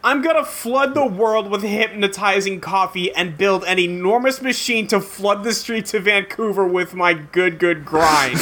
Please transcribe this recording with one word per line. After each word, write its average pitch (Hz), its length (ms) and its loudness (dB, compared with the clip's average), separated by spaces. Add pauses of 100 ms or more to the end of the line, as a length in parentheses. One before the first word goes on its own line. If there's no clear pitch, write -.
"I'm 262 180 2
gonna 320 240 2
flood 262 480 -2
the 285 120 2
world 214 440 0
with 202 140 -2
hypnotizing 202 960 0
coffee 185 520 -2
and 170 240 -2
build 190 280 2
an 185 140 2
enormous 196 600 0
machine 240 460 -2
to 202 120 2
flood 202 440 -2
the 226 100 -2
streets 220 400 -4
of 208 100 -2
Vancouver 196 640 0
with 180 260 -2
my 180 200 2
good, 165 460 0
good 165 260 0
grind." 151 560 4